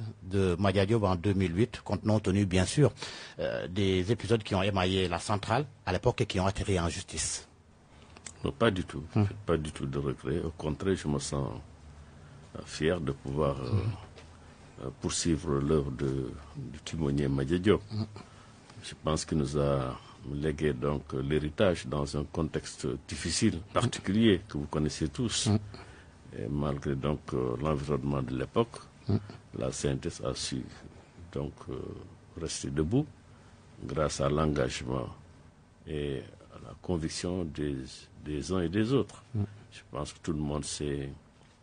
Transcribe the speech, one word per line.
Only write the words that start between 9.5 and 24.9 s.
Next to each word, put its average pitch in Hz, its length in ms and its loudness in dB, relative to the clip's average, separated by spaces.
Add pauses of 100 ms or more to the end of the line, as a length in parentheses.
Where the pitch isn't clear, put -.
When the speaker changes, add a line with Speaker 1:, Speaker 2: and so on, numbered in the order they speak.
Speaker 2:
du 76 140 -2
tout - 160 -6
de 69 120 -2
regret. 69 420 -2
Au 80 100 -2
contraire, 80 460 -2
je 78 100 -4
me 73 140 0
sens, 69 260 -2 (1080)
euh, - 80 -10
fier 85 360 0
de 69 120 -2
pouvoir, 69 480 0
euh, 62 100 -4
Speaker 1:
Hmm. 107 200 2 (960)
Speaker 2:
euh, 65 40 -6 (120)
poursuivre 78 600 0
l'œuvre 71 320 2
de, 65 400 -2 (240)
du 69 240 -10
timonier 71 480 0
Madia 69 300 2
Diop. 95 220 6 (120)
Speaker 1:
Hmm. 107 100 -2 (800)
Speaker 2:
Je - 120 -12 (100)
pense 78 200 0
qu'il 80 140 0
nous 71 180 0
a 69 400 2 (380)
légué 73 380 0
donc 69 420 -2
l'héritage 76 720 0
dans 71 300 -2
un 73 80 -2
contexte 76 640 -4 (180)
difficile, 85 540 0 (120)
particulier, 104 760 4
que 76 100 -4
vous 71 80 -2
connaissez 76 420 0